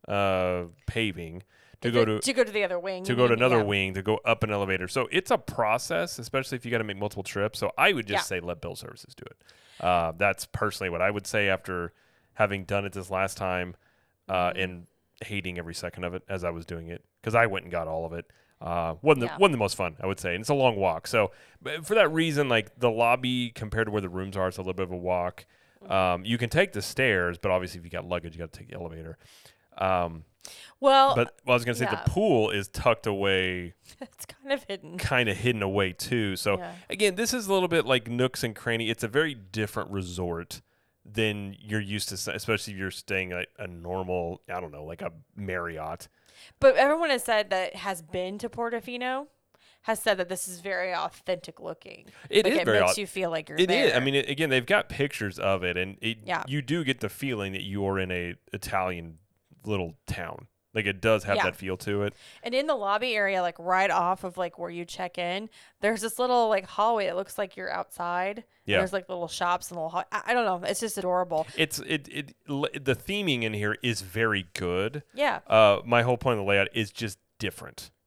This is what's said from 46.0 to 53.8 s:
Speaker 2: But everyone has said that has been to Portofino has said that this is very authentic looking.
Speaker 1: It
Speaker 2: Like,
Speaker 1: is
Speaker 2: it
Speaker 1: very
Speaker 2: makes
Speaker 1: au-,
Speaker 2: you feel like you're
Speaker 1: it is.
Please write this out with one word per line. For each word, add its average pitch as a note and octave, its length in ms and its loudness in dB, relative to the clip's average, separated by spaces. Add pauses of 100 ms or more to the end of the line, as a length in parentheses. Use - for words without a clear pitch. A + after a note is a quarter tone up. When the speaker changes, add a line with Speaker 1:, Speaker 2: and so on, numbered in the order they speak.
Speaker 2:
But C4+ 160 6
everyone D4+ 340 4
has B3+ 140 0
said G#3+ 260 0
that F#3 260 -2
has F#3 260 -6
been F#3 360 -6
to A#3 100 -8
Portofino B3 800 -6 (560)
has A3 180 -2
said G3 180 2
that F3+ 100 -2
this F#3 180 -6
is F3+ 140 -12
very F#3 340 -4
authentic E3+ 640 -6
looking. - 480 -14 (220)
Speaker 1:
It G#3+ 160 4
Speaker 2:
Like, G#3+ 80 4
Speaker 1:
is G#3+ 80 2
Speaker 2:
it E3+ 60 0
Speaker 1:
very G#2+ 140 6
Speaker 2:
makes F#2 180 4
Speaker 1:
au-, - 20 -4
Speaker 2:
you G2+ 60 -4
feel F#3 240 -4
like D#3+ 180 -6
you're D3+ 100 -6
Speaker 1:
it F#3 120 4
is. - 220 6